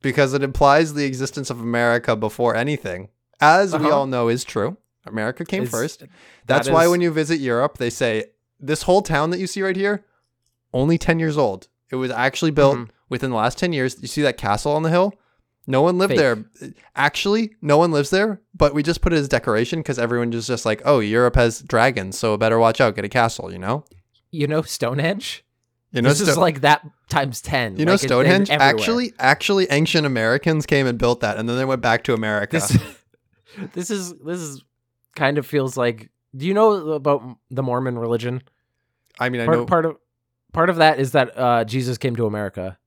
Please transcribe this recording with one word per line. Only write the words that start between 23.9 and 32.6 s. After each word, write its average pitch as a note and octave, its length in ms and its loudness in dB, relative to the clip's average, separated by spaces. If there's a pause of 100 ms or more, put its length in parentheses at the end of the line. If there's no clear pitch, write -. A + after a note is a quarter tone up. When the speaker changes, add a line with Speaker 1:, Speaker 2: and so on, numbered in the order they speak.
Speaker 2:
You D3 160 -4
know D#3 160 -2
Stonehenge? D#3 800 -4 (480)
Speaker 1:
You B2 100 -2
know B2 80 4
Speaker 2:
This D3 120 0
is F3+ 100 2
Speaker 1:
Sto- E3 100 2
Speaker 2:
like D#3 200 0
that D3 200 6 (280)
times C3+ 320 -2
ten. A#2 360 -4
Speaker 1:
You D3+ 80 0
know F3 80 4
Speaker 2:
Like, G3 100 2
it, C3+ 40 -4
Speaker 1:
Stonehenge? F3 420 4
Speaker 2:
everywhere. C#3 260 4
Speaker 1:
Actually, A#3+ 420 -2
actually, F3+ 540 2
ancient D#3 340 2
Americans C3+ 600 0
came C#3 220 2
and A#2+ 100 -2
built A#2+ 240 0
that, G#2+ 160 -2
and A2 100 -4
then A#2+ 100 -2
they C3 80 -2
went C3 160 -2
back A#2+ 240 2
to B2+ 80 0
America. G#2+ 460 -2
Speaker 2:
This, - 180 0 (440)